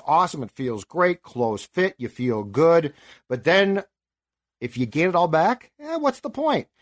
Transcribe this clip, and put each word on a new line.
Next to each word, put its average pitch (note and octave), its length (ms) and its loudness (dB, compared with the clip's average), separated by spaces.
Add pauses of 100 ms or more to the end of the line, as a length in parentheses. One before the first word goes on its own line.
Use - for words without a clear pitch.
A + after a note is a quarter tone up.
awesome. D#3+ 380 0
It G#2+ 80 -12
feels A#2+ 320 -8
great. F3 400 -2
Clothes A2+ 400 -4
fit. F#3 340 -2
You A#2+ 120 -8
feel A#2 340 -4
good. D3+ 500 2 (360)
But B2 140 -6
then G3 400 2 (800)
if A#2+ 160 -8
you B2+ 80 0
gain D#3+ 240 0
it F3 60 -2
all F3 120 2
back, E3+ 520 0
eh, D#4 180 -8
what's C#4+ 220 -2
the C#4 100 -8
point? C4+ 380 -2 (140)